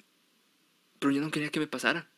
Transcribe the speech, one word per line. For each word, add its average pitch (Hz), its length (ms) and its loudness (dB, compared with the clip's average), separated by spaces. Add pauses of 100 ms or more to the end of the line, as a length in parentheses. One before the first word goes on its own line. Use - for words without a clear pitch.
(1000)
Pero 139 140 4
yo 139 80 2
no 156 100 -2
quería 151 200 -2
que - 80 -4
me 151 80 0
pasara. 131 500 -2